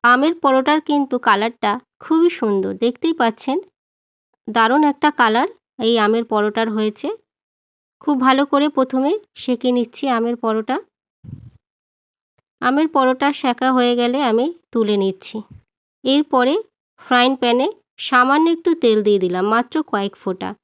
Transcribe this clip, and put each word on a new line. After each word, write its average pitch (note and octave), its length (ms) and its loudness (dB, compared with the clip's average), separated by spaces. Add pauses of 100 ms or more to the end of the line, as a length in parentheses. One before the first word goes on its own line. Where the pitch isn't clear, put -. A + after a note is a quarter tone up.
আমের C4+ 360 4
পরোটার C4+ 420 2
কিন্তু C#4 360 -2
কালারটা G#3+ 540 0 (280)
খুবই E4 300 2
সুন্দর, G3 480 -2
দেখতেই B3 360 -2
পাচ্ছেন, C4 420 -2 (920)
দারুণ A3+ 360 2
একটা C#4+ 280 0
কালার A#3+ 360 0 (300)
এই A3+ 200 0
আমের A3 260 0
পরোটার G#3+ 460 -2
হয়েছে। G#3+ 380 -4 (920)
খুব D4 200 -2
ভালো C4+ 260 2
করে C#4+ 220 2
প্রথমে C4 440 0 (220)
সেঁকে B3 380 -4
নিচ্ছি A#3+ 360 -4
আমের A#3 280 -2
পরোটা। A3 400 -2 (1900)
আমের C#4+ 260 0
পরোটা C4 440 0
সেঁকা C4 380 -2
হয়ে B3 260 2
গেলে A#3+ 260 0
আমি A#3 240 0 (240)
তুলে G#3 260 0
নিচ্ছি। G3 400 -4 (680)
এরপরে C4+ 500 2 (460)
ফ্রাইং B3 360 2
প্যানে B3 300 0 (340)
সামান্য C4+ 500 2
একটু E4+ 240 0
তেল A3+ 280 2
দিয়ে G3+ 180 2
দিলাম, F3+ 260 -2
মাত্র A3+ 360 -2
কয়েক G3+ 340 -6
ফোঁটা। F#3 320 -8 (160)